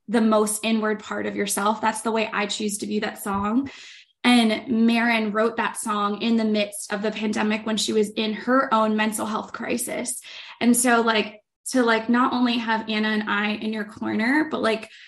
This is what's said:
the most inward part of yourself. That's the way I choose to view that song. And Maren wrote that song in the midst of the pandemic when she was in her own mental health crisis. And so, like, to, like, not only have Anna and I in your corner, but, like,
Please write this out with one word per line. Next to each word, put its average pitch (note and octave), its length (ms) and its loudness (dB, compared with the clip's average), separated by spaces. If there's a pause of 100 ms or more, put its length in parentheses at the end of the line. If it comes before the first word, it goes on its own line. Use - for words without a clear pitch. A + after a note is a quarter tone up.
the A3 140 4
most G#3+ 420 2
inward G#3+ 360 0
part G#3 260 -8
of G3+ 100 -6
yourself. G3+ 460 0
That's A3 180 0
the A3+ 120 -2
way A3 200 0
I G#3 140 -2
choose G#3 320 -4
to - 80 -6
view G#3 140 -2
that G#3+ 220 -8
song. G#3+ 480 -2 (540)
And A3+ 600 4
Maren A3+ 460 2
wrote A3 260 0
that G#3+ 180 -2
song G#3 460 -2
in A3+ 160 2
the A3 80 2
midst G#3 480 -2
of G3+ 80 -4
the A3 80 0
pandemic G#3+ 560 -2
when A3 100 -2
she A3 160 -2
was G#3+ 160 2
in A3 240 -2
her B3+ 400 2
own A3 240 2
mental G#3+ 300 0
health G#3+ 260 -6
crisis. - 720 -6 (380)
And A#3 140 6
so, A#3+ 280 4
like, A3 400 0 (280)
to, B3+ 120 4
like, A3+ 260 2
not B3 240 4
only B3 260 2
have A3 300 -2
Anna G#3+ 200 0
and G#3+ 200 0
I G#3 240 0
in G#3+ 200 -4
your A3 120 -6
corner, A3+ 640 -2
but, G#3+ 120 -4
like, A3 280 -2 (180)